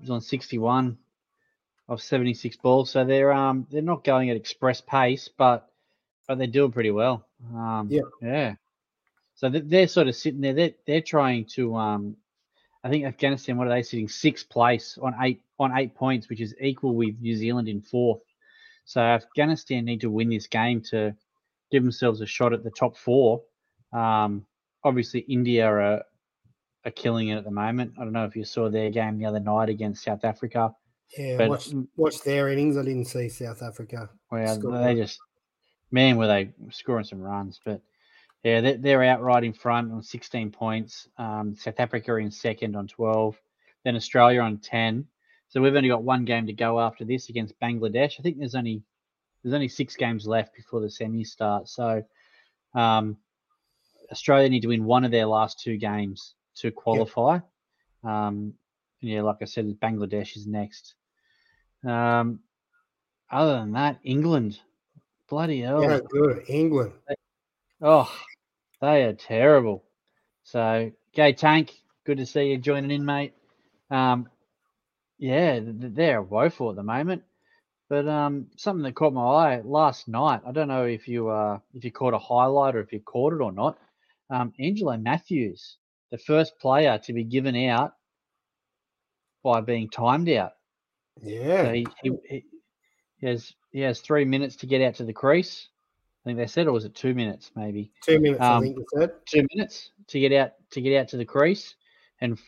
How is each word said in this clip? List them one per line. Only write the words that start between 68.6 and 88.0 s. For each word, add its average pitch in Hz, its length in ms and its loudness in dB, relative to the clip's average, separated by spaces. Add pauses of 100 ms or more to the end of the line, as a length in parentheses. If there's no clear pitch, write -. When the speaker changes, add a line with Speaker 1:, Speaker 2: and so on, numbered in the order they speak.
Speaker 1:
they 143 240 4
are 113 100 0
terrible. 117 680 4 (600)
So, 113 480 0 (220)
Gay 147 200 6
Tank, 156 400 4 (320)
good 143 140 -2
to 127 60 -6
see 143 260 0
you 135 60 0
joining 139 340 -2
in, 143 120 -2
mate. 143 300 -4 (560)
Um, 127 400 0 (880)
yeah, 139 420 2
th-, 110 200 -10
th-, 123 140 -10
they're 139 280 2
woeful 117 480 0
at 98 60 -8
the 101 80 -10
moment. 147 400 -4 (640)
But, 143 180 0
um, 147 400 -2 (100)
something 185 260 -4
that 131 120 -6
caught 151 180 2
my 127 100 -4
eye 135 400 4
last 143 440 0
night, 123 380 0
I 156 60 -10
don't 151 160 -2
know 131 180 0
if 117 220 -4
you, 117 220 -4
uh, 107 300 -2 (140)
if 123 100 -18
you 120 80 -8
caught 127 220 -2
a 107 60 0
highlight 131 560 2
or 113 40 -2
if 101 140 -8
you 107 60 -6
caught 131 340 -2
it 156 80 -2
or 110 100 -2
not. 107 260 -2 (520)
Um, 123 300 -4
Angelo 160 380 -2
Matthews, 120 800 -4 (320)
the 120 80 -12
first 156 420 0
player 143 400 2
to - 140 -10
be 117 100 -2
given 127 320 -2 (100)
out 123 280 0 (1500)